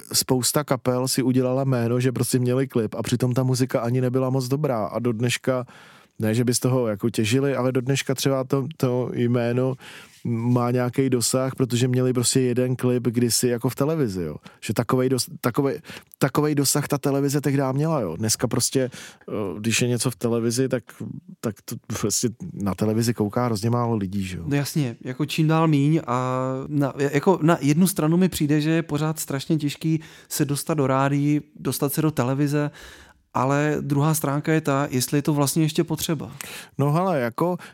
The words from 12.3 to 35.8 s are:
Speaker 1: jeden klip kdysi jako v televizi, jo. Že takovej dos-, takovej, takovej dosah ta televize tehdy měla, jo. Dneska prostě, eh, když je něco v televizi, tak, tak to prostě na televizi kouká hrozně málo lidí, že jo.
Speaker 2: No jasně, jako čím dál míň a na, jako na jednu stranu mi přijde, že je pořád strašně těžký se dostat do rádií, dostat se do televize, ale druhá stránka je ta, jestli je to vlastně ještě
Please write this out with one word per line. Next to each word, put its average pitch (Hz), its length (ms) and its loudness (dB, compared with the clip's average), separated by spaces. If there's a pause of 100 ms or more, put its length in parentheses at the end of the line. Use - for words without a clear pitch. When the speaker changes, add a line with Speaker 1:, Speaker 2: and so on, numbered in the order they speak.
Speaker 1:
jeden 127 360 2
klip 123 260 2
kdysi 120 460 2
jako 120 200 0
v 117 60 -2
televizi, 139 480 0
jo. 76 140 -6 (240)
Že - 140 -4
takovej 127 340 2
dos-, 131 200 0 (120)
takovej, 135 400 -2 (380)
takovej 151 360 2
dosah 143 340 2
ta 143 100 0
televize 139 420 0
tehdy 139 220 2 (100)
měla, 147 280 0
jo. 82 160 -4
Dneska 110 320 -2
prostě, 131 420 0 (380)
eh, - 40 -10 (260)
když 107 240 0
je 123 60 2
něco 123 220 0
v 120 60 -6
televizi, 117 520 0
tak, 123 140 -2 (580)
tak 107 140 -4 (100)
to - 120 -12 (240)
prostě 110 280 0 (240)
na 98 220 -4
televizi 110 400 0
kouká 107 300 0
hrozně 117 260 -2
málo 117 260 0
lidí, 98 280 -4
že 92 120 -8
jo. 82 100 -10
Speaker 2:
No 143 100 0
jasně, 139 480 -2
jako 131 220 -4
čím 156 220 0
dál 160 200 4
míň 151 380 4
a 127 340 -2 (280)
na, 143 300 0
jako 143 440 2
na 160 180 4
jednu 156 260 4
stranu 160 300 0
mi 185 120 4
přijde, 151 320 2
že 151 100 0
je 165 120 2
pořád 156 360 -2
strašně 139 380 -2
těžký 156 440 -2 (280)
se - 160 -2
dostat 143 300 -2
do 147 120 2
rádií, 143 540 2 (160)
dostat 139 360 -2
se 156 100 0
do 156 80 4
televize, 143 600 0 (640)
ale 143 460 2
druhá 143 340 2
stránka 147 380 -2
je 160 80 4
ta, 143 300 0
jestli 139 280 0
je 143 40 2
to 151 120 0
vlastně 143 280 2
ještě 156 220 0